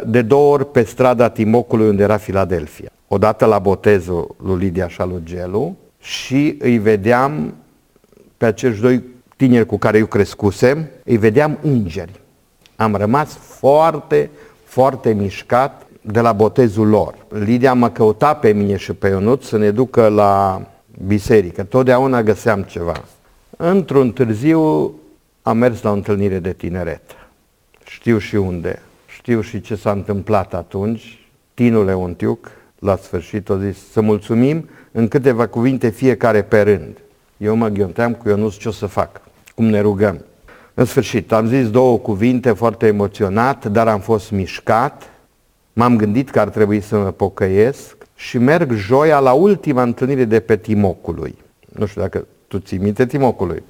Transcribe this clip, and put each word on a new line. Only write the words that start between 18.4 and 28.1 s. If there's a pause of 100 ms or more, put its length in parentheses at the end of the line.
mine
și
pe
Ionuț
să
ne
ducă
la (460)
biserică.
Totdeauna
găseam
ceva. (640)
Într-un
târziu (480)
am
mers
la
o
întâlnire
de
tineret. (840)
Știu